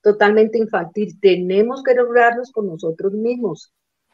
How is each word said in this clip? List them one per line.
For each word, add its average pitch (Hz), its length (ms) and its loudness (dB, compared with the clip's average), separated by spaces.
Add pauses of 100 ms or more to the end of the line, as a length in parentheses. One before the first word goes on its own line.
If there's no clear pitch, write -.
totalmente 214 560 2
infantil. 196 600 -6
Tenemos 196 600 2
que 262 120 2
lograrlos 240 580 2
con 208 140 -6
nosotros 165 460 -6
mismos, 220 600 -6 (420)